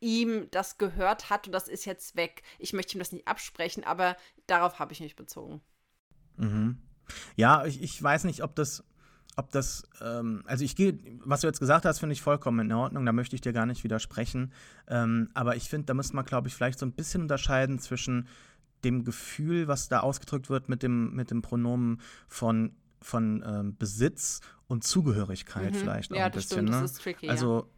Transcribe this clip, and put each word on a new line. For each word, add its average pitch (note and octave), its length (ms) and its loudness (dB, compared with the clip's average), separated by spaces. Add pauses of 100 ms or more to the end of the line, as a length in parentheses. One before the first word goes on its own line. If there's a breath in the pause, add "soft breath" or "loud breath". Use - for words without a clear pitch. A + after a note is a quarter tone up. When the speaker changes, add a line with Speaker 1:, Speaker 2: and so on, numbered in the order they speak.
Speaker 1:
ihm A3+ 520 2
das F#3+ 260 -2
gehört F#3+ 520 0
hat G#3 180 -2
und F#3 40 -8
das F#3 160 -2
ist - 160 -8
jetzt - 320 -10
weg. E3 260 -4 (160 loud breath)
Ich - 140 -8
möchte - 240 -4
ihm F#3 40 -6
das F3+ 120 -8
nicht - 160 -10
absprechen, - 560 -6
aber F3+ 320 2 (300 loud breath)
darauf F3 320 4
habe D3 140 -6
ich D3+ 80 -14
mich D3+ 160 -14
bezogen. - 440 -14 (760)
Speaker 2:
Mhm. A2 420 0 (580 loud breath)
Ja, C3+ 300 8
ich, C3+ 160 -6
ich - 200 -8
weiß D3 220 2
nicht, D#3+ 180 -2
ob - 120 -6
das, D3 300 -2 (520 soft breath)
ob - 140 -6
das, - 320 -2 (180)
ähm, A#2 460 -4
also C3 180 -2
ich C3+ 120 -2
gehe, F#3 220 6 (260)
was C#3 180 2
du E3+ 60 4
jetzt D3 120 -2
gesagt C#3+ 240 6
hast, D#3+ 140 4
finde D3+ 160 -2
ich - 80 -8
vollkommen C3+ 380 2
in A2 120 2
Ordnung, B2+ 320 0
da A#2 80 4
möchte A#2+ 220 0
ich A#2+ 80 -6
dir B2 100 -2
gar A2+ 140 2
nicht B2 180 -4
widersprechen. A#2 680 -2 (360 loud breath)
Ähm, A#2 460 2
aber B2 220 2
ich - 120 -8
finde, D3+ 180 -4
da C3 80 0
müsste C3+ 220 -2
man, C3+ 80 -2
glaub B2+ 220 -2
ich, B2 80 -6
vielleicht B2+ 240 0
so C#3 80 -4
ein B2+ 60 -2
bisschen E3+ 300 -4
unterscheiden C3+ 560 2
zwischen B2 480 -2 (580 loud breath)
dem B2 200 2
Gefühl, D#3 640 -2
was C#3 200 -2
da B2 120 4
ausgedrückt C3+ 500 -2
wird C3 180 -2
mit B2+ 140 -2
dem, A#2+ 320 2
mit B2+ 160 -4
dem A#2 120 0
Pronomen A#2+ 580 0 (280 loud breath)
von, A2+ 460 0 (260)
von, A2 460 0
ähm, G#2 300 -4
Besitz A2 640 0 (260 loud breath)
und A#2+ 180 -2
Zugehörigkeit A#2 880 0
Speaker 1:
Mhm. G3+ 40 -2
Speaker 2:
vielleicht - 340 -2
auch F#3 40 -2
Speaker 1:
Ja, F#3+ 100 2
Speaker 2:
ein F#3 60 0
Speaker 1:
das F#3+ 120 -2
Speaker 2:
bisschen, - 220 0
Speaker 1:
stimmt, - 40 4
das A#2+ 100 4
Speaker 2:
ne? C3+ 60 2
Speaker 1:
ist - 160 -8
tricky, - 260 -8
Speaker 2:
Also A#2 500 2